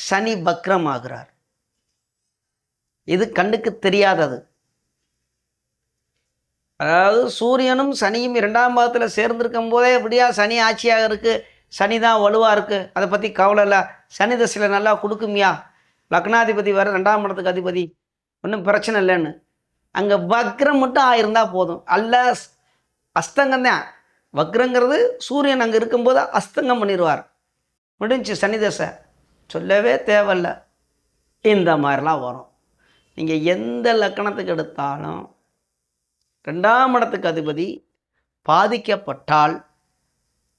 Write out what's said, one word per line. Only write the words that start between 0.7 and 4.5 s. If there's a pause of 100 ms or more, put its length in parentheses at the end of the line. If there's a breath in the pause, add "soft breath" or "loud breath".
ஆகிறார். (1800)
இது (140)
கண்ணுக்கு (140)
தெரியாதது. (2500)